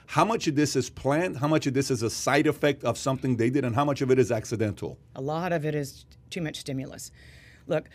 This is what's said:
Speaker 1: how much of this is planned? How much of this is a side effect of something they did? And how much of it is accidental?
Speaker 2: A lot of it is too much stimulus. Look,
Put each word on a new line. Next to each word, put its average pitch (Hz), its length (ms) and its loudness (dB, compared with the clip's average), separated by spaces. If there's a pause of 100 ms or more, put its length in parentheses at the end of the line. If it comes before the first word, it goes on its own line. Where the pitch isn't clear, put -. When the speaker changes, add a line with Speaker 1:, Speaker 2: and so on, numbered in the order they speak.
Speaker 1:
how 151 180 2
much 214 240 0
of 147 80 0
this 143 220 2
is 123 120 0
planned? 156 460 0
How 139 140 0
much 151 180 2
of 135 60 -2
this 135 180 2
is 113 100 0
a 113 80 0
side 143 380 2
effect 143 380 0
of 117 120 0
something 131 380 0
they 113 140 2
did? 131 160 0
And 113 100 -2
how 139 80 2
much 143 180 0
of 131 100 2
it 127 60 6
is 127 140 4
accidental? 107 680 -4 (200)
Speaker 2:
A 131 40 -10
lot 165 300 -4
of 151 140 -2
it 151 100 -2
is 143 300 -8 (240)
too 185 100 -8
much 151 220 -6
stimulus. 135 500 -8 (560)
Look, 156 280 -2